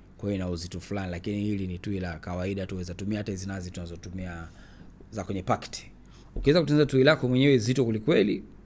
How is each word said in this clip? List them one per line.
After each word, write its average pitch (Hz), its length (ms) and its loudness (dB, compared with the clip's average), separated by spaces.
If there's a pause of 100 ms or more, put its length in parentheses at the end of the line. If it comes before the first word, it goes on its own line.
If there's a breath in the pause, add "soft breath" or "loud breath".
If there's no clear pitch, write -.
(180)
Kwa 101 100 -6
hiyo 101 80 -2
ina 92 140 -2
uzito 87 300 -6
fulani, 95 300 -6
lakini 104 340 -4
hili 101 220 -2
ni 90 120 -6
tui 98 220 -6
la 85 180 -6
kawaida, 92 480 -6
tuweza 90 280 -8
tumia 104 240 -4
hata 104 140 -6
hizi 95 160 -8
nazi 95 220 -8
tunazotumia 85 760 -10 (640 loud breath)
za 101 140 -8
kwenye 98 180 -6
pakiti. - 480 -4 (440 loud breath)
Ukiweza 151 260 4
kutengeneza 147 300 4
tui 131 140 6
lako 139 240 4
mwenyewe 131 300 6
zito 123 260 2
kulikweli, 156 600 2 (220)